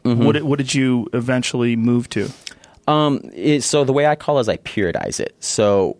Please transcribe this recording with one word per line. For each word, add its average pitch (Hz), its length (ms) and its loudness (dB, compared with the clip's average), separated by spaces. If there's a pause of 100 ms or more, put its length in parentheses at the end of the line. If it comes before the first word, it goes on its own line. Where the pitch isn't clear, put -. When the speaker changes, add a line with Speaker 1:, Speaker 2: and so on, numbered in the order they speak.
Speaker 1:
Mm-hmm. 120 220 2
Speaker 2:
What 147 80 4
did, 147 100 -2
what 143 140 0
did 131 160 -4
you 127 400 0
eventually 123 640 -2
move 120 320 2
to? 104 200 -4 (580)
Speaker 1:
Um, 151 340 2 (120)
it, 135 300 0
so 147 220 2
the 131 80 2
way 143 140 2
I 151 80 2
call 147 240 -2
it - 20 2
is 110 80 -2
I 82 80 -2
periodize - 640 -4
it. - 180 -8
So, 101 600 0